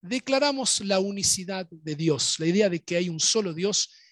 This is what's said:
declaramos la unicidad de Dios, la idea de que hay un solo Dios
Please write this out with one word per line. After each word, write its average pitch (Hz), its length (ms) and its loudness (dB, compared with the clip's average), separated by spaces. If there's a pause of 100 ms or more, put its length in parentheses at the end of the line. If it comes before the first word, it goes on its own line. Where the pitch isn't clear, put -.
declaramos 269 800 0
la 196 180 2
unicidad 190 680 -2
de 156 260 -8
Dios, 151 440 0
la 160 80 0
idea 196 220 4
de 175 140 -4
que 175 120 -4
hay 180 140 0
un 160 100 -6
solo 196 340 0
Dios 190 380 -2 (200)